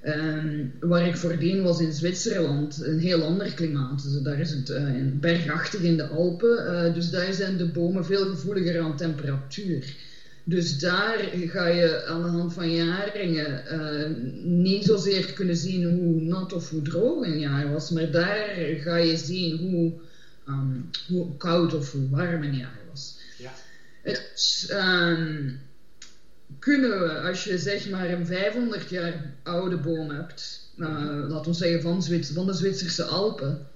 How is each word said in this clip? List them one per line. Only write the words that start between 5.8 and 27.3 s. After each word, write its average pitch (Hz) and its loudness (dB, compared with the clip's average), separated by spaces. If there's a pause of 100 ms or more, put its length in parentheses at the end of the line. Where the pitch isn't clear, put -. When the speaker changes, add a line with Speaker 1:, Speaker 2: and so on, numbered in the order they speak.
Speaker 1:
in 165 6
de 143 -2
Alpen, 175 4
eh, 170 2
dus 170 0
daar 185 0
zijn 190 0
de 175 0
bomen 170 0
veel 196 4
gevoeliger 170 0
aan 156 0
temperatuur. 143 -4 (480)
Dus 165 2
daar 202 2 (160)
ga 175 0
je 170 4
aan 170 -2
de 170 0
hand 170 0
van 170 0
jaringen, 165 0
eh, 151 -2 (340)
niet 185 4
zozeer 190 4
kunnen 180 0
zien 180 0
hoe 170 4
nat 185 -2
of 170 -6
hoe 156 -4
droog 220 2
een 156 0
jaar 143 0
was, 165 -4
maar 160 0
daar 202 2 (300)
ga 170 0
je 165 4
zien 170 -2
hoe, 170 2 (560)
ehm, 135 -2 (280)
hoe 170 -2
koud 170 2
of 143 -2
hoe 135 0
warm 165 0
een 143 -2
jaar - -8 (100)
was. - -12 (200)
Speaker 2:
Ja. 123 -14 (520)
Speaker 1:
Dus, - -2
ehm, 165 2 (1080)
kunnen 262 4 (100)
we, 156 0
als 180 -4